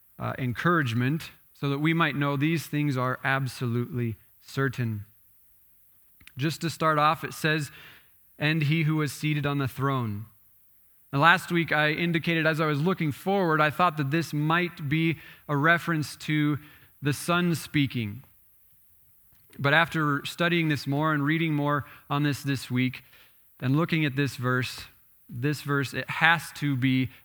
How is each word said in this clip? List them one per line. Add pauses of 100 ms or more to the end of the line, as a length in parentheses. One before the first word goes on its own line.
(180)
uh,
encouragement, (220)
so
that
we
might
know
these
things
are
absolutely (240)
certain. (1300)
Just
to
start
off,
it
says, (680)
"And
he
who
was
seated
on
the
throne." (880)
Now,
last
week
I
indicated
as
I
was
looking
forward,
I
thought
that
this
might
be (280)
a
reference
to (440)
the
Son
speaking. (1400)
But
after
studying
this
more
and
reading
more (240)
on
this
this
week (560)
and
looking
at
this
verse, (420)
this
verse,
it
has
to
be (140)